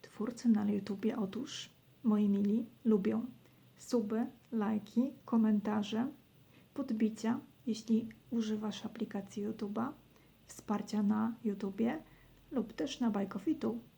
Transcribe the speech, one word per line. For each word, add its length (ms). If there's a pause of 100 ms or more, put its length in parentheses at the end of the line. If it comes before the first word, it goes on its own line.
Twórcy 460
na 220
YouTubie, 460
otóż, 540 (320)
moi 260
mili, 380 (180)
lubią 420 (500)
suby, 500 (260)
lajki, 600 (120)
komentarze, 840 (680)
podbicia, 680 (260)
jeśli 420 (220)
używasz 560
aplikacji 600
YouTube'a, 460 (540)
wsparcia 560
na 320 (100)
YouTubie 580 (480)
lub 220
też 280
na 100
Buy 160
Coffee 300
Tu. 240 (180)